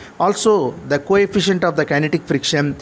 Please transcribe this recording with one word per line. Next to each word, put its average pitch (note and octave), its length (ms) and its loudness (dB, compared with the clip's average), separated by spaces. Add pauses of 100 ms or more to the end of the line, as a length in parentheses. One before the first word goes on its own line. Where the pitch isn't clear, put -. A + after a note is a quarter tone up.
(200)
Also, F#3+ 500 2 (160)
the C#3+ 140 0
coefficient F#3+ 640 2
of E3 100 0
the D3+ 100 0
kinetic D3+ 380 0
friction C#3+ 600 -2